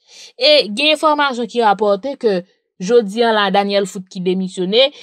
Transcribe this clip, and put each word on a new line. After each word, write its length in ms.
e 320
gen 260
enfòmasyon 560
ki 140
rapòte 560
ke... 220
Jodi 460
a, 80
la 200
Danyèl 360
fout 240
ki 120
demisyone 680